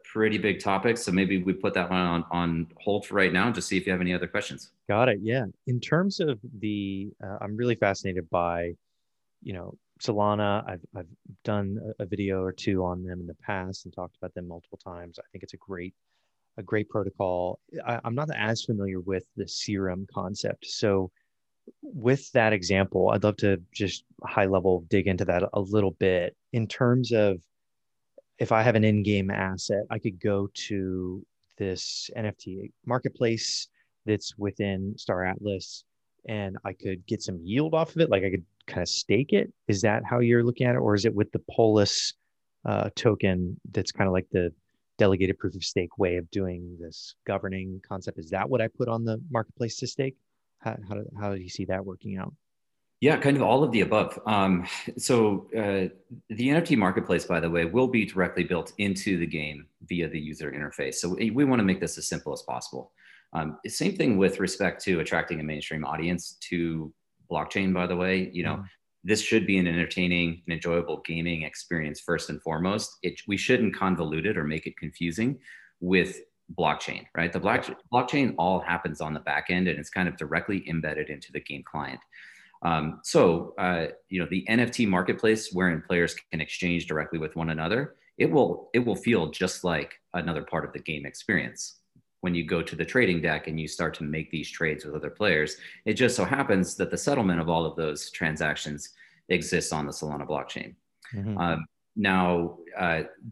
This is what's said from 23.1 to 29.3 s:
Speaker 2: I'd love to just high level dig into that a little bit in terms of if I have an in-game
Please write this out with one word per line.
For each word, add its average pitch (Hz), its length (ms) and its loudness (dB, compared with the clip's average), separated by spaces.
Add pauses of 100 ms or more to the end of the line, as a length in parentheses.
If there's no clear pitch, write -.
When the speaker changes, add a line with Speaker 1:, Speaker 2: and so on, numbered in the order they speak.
Speaker 2:
I'd 104 140 2
love 104 140 2
to 98 220 2 (120)
just - 320 -4 (180)
high 101 240 2
level 92 420 4
dig 98 200 2
into 95 160 2
that 87 180 2 (100)
a 104 80 0
little 98 320 2
bit 92 440 0 (160)
in 113 140 0
terms 123 440 2
of 101 300 4 (1000)
if 120 140 0
I 110 100 6
have 113 140 6
an 107 80 6
in-game 104 460 4